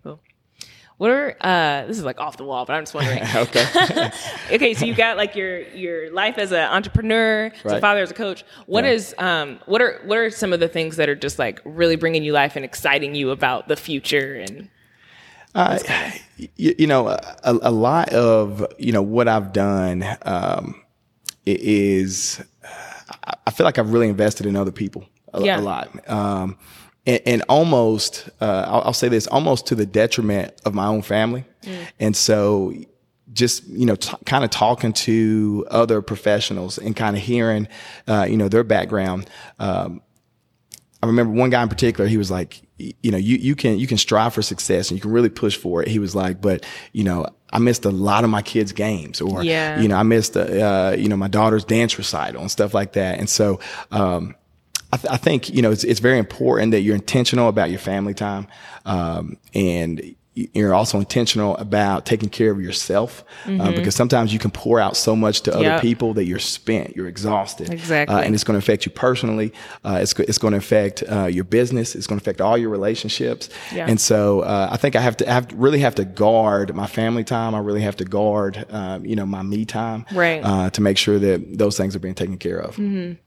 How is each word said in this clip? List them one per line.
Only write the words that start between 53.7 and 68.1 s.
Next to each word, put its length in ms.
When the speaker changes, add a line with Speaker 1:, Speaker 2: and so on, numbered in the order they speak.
Speaker 2:
um, 440
I, 40
th-, 140
I 60
think, 320
you 140
know, 80
it's, 120
it's 180
very 180
important 540
that 80
you're 140
intentional 520
about 240
your 80
family 340
time, 340
um, 520
and 440
y-, 180
you're 200
also 260
intentional 580
about 480
taking 240
care 220
of 100
yourself, 600
uh, 60
Speaker 1:
Mm-hmm. 240
Speaker 2:
because 200
sometimes 380
you 60
can 120
pour 300
out 160
so 180
much 280
to 100
other 100
Speaker 1:
Yep. 180
Speaker 2:
people 340
that 100
you're 140
spent, 560
you're 120
exhausted. 640
Speaker 1:
Exactly. 460